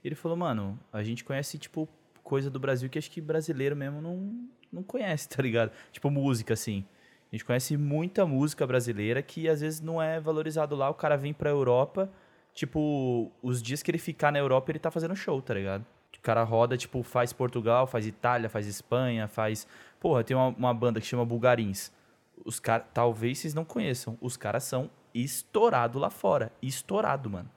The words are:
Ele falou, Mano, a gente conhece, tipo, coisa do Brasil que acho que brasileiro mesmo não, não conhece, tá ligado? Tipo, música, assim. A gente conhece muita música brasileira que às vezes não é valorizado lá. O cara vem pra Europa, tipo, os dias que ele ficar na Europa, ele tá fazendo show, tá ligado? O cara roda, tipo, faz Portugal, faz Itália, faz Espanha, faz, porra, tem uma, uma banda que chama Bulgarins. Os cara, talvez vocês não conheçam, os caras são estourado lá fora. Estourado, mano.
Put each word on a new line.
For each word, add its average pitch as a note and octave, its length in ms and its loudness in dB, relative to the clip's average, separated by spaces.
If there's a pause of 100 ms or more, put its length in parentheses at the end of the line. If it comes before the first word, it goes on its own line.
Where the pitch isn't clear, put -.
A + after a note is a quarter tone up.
Ele C#3+ 100 -4
falou, E3 220 -4
Mano, A2+ 420 -2 (140)
a G#2+ 100 -4
gente A#2 220 -4
conhece, C#3 340 -6
tipo, D#3 300 -6 (340)
coisa C#3 260 -2
do C3+ 120 -6
Brasil C3 280 0
que C3 100 -8
acho D3+ 120 -8
que - 100 -10
brasileiro D3+ 540 -2
mesmo C#3+ 260 -6
não, G3 460 -8 (260)
não F3 120 -8
conhece, F#3+ 440 -4
tá - 140 -4
ligado? A#2 300 2 (180)
Tipo, - 200 -2
música, C3+ 440 2
assim. G2+ 300 -4 (480)
A - 20 -8
gente A2 100 -8
conhece B2+ 320 0
muita D#3 480 2
música D3 400 2
brasileira A#2+ 560 2
que D#3+ 280 -2
às D#3 140 4
vezes D#3 180 -4
não E3 200 -2
é D#3+ 200 0
valorizado D#3 560 0
lá. C3+ 120 2
O D3+ 60 0
cara D3 220 4
vem C#3+ 180 -2
pra D3 160 0
Europa, C#3+ 580 4 (460)
tipo, C3+ 800 0 (100)
os B2 180 -2
dias B2 220 -6
que - 80 -2
ele E3 80 0
ficar D3+ 320 2
na D3 80 0
Europa, C3+ 320 4
ele D#3 80 -4
tá D#3+ 140 -2
fazendo E3+ 240 -2
show, D3+ 260 -2
tá B2+ 120 -4
ligado? G2 300 -2 (320)
O - 60 -20
cara A2+ 220 4
roda, A#2 320 4
tipo, B2 260 -6
faz B2 300 0
Portugal, A#2+ 560 2
faz A2+ 180 -2
Itália, A#2 420 0
faz G#2 200 -4
Espanha, A#2 580 -2
faz, G#2+ 400 -2 (340)
porra, C#3+ 220 4
tem C3 140 0
uma, C3 120 4
uma B2 260 0
banda A#2 260 0
que A2 60 -12
chama B2 180 0
Bulgarins. A#2 680 2 (540)
Os - 160 -8
cara, A2+ 240 2 (100)
talvez A#2 440 0
vocês D#3 160 -6
não E3 100 -2
conheçam, C#3 560 -4
os B2 160 -6
caras G#2+ 260 -2
são B2+ 260 -4 (240)
estourado B2 840 2
lá D3+ 120 0
fora. C#3 420 2 (100)
Estourado, C3+ 680 -2
mano. F#2 280 -8